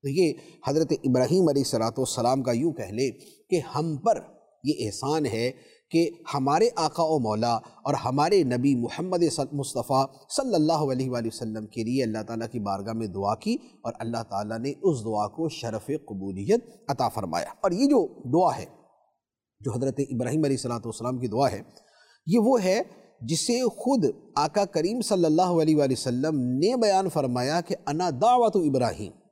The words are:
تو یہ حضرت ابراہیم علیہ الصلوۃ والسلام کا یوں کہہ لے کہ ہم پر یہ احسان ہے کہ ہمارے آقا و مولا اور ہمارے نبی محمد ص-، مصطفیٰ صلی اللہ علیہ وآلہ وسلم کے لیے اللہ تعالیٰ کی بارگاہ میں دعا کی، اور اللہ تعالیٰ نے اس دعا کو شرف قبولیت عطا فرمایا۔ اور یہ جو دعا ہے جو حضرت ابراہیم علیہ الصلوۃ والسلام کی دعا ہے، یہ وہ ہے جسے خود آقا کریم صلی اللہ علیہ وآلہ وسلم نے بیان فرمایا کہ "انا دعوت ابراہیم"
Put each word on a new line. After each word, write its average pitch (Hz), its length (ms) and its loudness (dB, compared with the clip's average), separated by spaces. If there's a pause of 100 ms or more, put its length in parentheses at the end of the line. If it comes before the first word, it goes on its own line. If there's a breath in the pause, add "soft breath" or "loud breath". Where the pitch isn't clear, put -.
تو 139 60 -4
یہ 160 220 2 (340 loud breath)
حضرت 156 280 2
ابراہیم 139 540 4
علیہ 139 140 2
الصلوۃ 117 360 -2
والسلام 127 440 0
کا 120 120 0
یوں 151 180 0
کہہ 104 200 -8
لے 123 180 -2 (400 loud breath)
کہ 175 100 2 (140)
ہم 156 300 -2
پر 220 160 2 (440)
یہ 139 220 -2
احسان 143 400 -2
ہے 113 240 -2 (420 soft breath)
کہ 165 160 2 (260)
ہمارے 143 340 2 (100)
آقا 160 260 0
و 156 140 2
مولا 110 340 2 (300 loud breath)
اور - 120 0
ہمارے 151 520 2
نبی 123 300 2
محمد 170 540 -2
ص-، 139 220 -4
مصطفیٰ 135 520 0 (260 loud breath)
صلی 262 240 0
اللہ 156 360 4
علیہ 127 200 -2
وآلہ 120 160 -2
وسلم 110 400 -6
کے 113 180 -6
لیے 127 180 0
اللہ 110 200 -2
تعالیٰ 113 300 -6
کی 120 100 -6
بارگاہ 101 320 -4
میں 113 200 -4
دعا 101 220 0
کی، 226 200 -4 (260 loud breath)
اور 117 160 -6
اللہ 113 320 -6
تعالیٰ 107 280 -6
نے 135 140 -4 (100)
اس 143 220 0
دعا 107 240 -2
کو 160 240 -4
شرف 117 380 -8 (160)
قبولیت 101 600 -2 (200 loud breath)
عطا 127 200 0
فرمایا۔ 85 420 -4 (120)
اور 196 80 2
یہ 220 160 2
جو 240 200 4 (260)
دعا 170 260 4
ہے 90 80 -10 (960)
جو 113 120 -4
حضرت 131 280 -2
ابراہیم 135 440 -2
علیہ 139 120 2
الصلوۃ 117 280 -6
والسلام 120 340 -6
کی 120 100 -4
دعا 120 240 2
ہے، 101 80 -8 (680 soft breath)
یہ 202 140 4
وہ 226 240 4
ہے 190 160 2 (420 loud breath)
جسے 165 360 -2 (180)
خود 240 280 2 (340)
آقا 202 320 0
کریم 190 320 -2
صلی 185 220 2
اللہ 165 380 4
علیہ 156 140 4
وآلہ 139 160 4
وسلم 131 480 -2 (180)
نے 208 240 2
بیان 190 260 2
فرمایا 135 520 0
کہ 175 140 -6 (120)
"انا 165 220 -2 (140)
دعوت 233 340 4
ابراہیم" 127 560 0 (200)